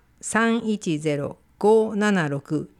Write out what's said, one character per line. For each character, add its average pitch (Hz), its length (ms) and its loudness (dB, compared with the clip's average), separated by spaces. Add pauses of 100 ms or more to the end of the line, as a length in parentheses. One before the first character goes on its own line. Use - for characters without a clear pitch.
(200)
三 226 460 0
一 202 320 -2
ゼ 151 180 -2
ロ 139 220 -8 (200)
五 220 360 4
七 202 340 2
六 143 520 -4